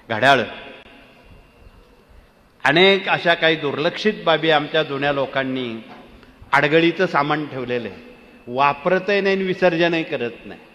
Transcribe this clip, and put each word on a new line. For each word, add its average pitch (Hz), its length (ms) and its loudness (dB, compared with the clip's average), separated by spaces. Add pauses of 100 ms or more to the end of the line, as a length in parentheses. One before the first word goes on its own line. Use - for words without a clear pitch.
घड्याळ, 123 320 4 (2250)
अनेक 185 440 4
अशा 170 260 2
काही 160 220 2
दुर्लक्षित 151 580 -2 (100)
बाबी 160 260 2
आमच्या 151 320 2
जुन्या 143 300 -2
लोकांनी 131 640 -4 (760)
अडगळीचं 165 540 2
सामान 151 400 -2
ठेवलेलं 123 420 -6
आहे. 90 100 -16 (480)
वापरतही 180 760 0
नाही 196 140 0
आणि 190 100 -2
विसर्जनही 170 580 0
करत 120 440 -8
नाही. 92 140 -18 (140)